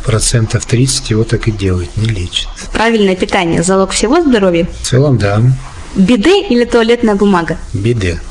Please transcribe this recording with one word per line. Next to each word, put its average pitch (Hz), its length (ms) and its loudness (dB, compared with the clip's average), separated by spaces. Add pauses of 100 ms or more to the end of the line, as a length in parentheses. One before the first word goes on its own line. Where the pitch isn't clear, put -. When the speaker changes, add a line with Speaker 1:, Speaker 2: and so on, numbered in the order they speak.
Speaker 1:
Процентов 110 600 0
тридцать 131 460 0
его 110 120 2
так 110 240 -2
и 110 40 0
делают, 92 440 -2
не 110 120 -2
лечат. 92 420 -4 (240)
Speaker 2:
Правильное 214 420 2
питание — 180 480 -2
залог 190 280 2
всего 269 300 2
здоровья? 196 460 2 (140)
Speaker 1:
В - 40 -8
целом, 131 320 2
да. 101 240 0 (540)
Speaker 2:
Биде 247 500 4
или 240 200 2
туалетная 233 500 2
бумага? 185 420 0 (140)
Speaker 1:
Биде. 101 480 -2 (120)